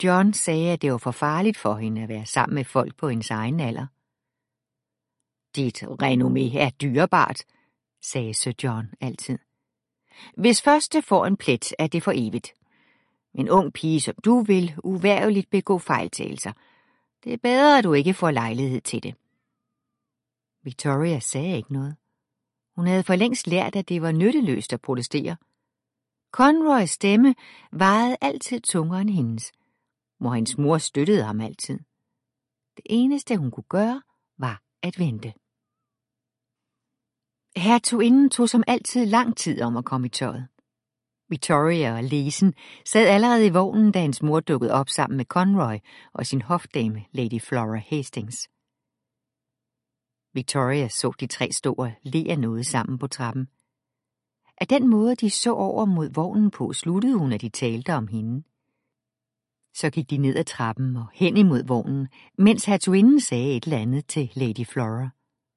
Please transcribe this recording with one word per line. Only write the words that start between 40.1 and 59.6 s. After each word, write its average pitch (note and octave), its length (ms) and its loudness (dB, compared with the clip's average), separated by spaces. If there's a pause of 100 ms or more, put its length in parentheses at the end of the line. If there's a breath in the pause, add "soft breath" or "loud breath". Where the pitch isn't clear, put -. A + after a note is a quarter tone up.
Victoria D#3 640 0
og A#2 80 -4
Lesen D3 500 0 (320 loud breath)
sad A3 220 4
allerede A3 380 6
i G3+ 40 6
vognen, G3+ 420 4
da F#3 100 2
hendes D3+ 200 -2
mor D3+ 180 2
dukkede A#2+ 340 -2
op C3+ 160 0
sammen C3+ 280 0
med B2+ 80 -2
Conroy F3+ 520 2 (360 loud breath)
og - 120 -6
sin C3+ 160 -2
hofdame, A2+ 720 -4
Lady A#2 300 -4
Flora A2+ 360 -4
Hastings. A#2 720 -8 (1900)
Victoria C3+ 520 -2
så A#2 320 -4
de C3 80 -6
tre - 240 -4
stå - 220 -4
og B2 180 -4 (100)
le D#3 280 -4
af E3 100 -2
noget A2+ 260 -2
sammen B2+ 340 -4
på C#3 80 -6
trappen. C3 400 -6 (1120)
Af F#3 100 -4
den C4 200 4
måde, A3+ 280 4
de A3+ 140 -2
så A#3 240 0
over G3 320 -2
mod E3 240 0
vognen G3+ 420 0
på, - 220 -6
sluttede G#3 440 0
hun, C#3 140 0
at G#2 100 -2
de A#2 80 -8
talte A#2+ 440 -4
om A#2 140 -2
hende. A2+ 360 -6 (1300)